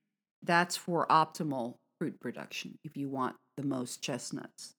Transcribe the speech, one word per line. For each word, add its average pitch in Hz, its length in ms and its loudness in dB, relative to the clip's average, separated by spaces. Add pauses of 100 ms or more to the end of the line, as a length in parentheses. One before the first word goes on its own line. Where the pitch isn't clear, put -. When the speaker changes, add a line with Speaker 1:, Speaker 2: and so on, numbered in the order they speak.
Speaker 1:
<clears throat> - 420 -20
Speaker 2:
that's 175 320 4
for 170 320 0
optimal 147 640 4 (240)
fruit 143 220 -4
production - 640 -8
if 151 120 -14
you 143 120 -4
want 131 280 -2 (200)
the 139 60 -4
most 131 400 -2
chestnuts, - 760 -6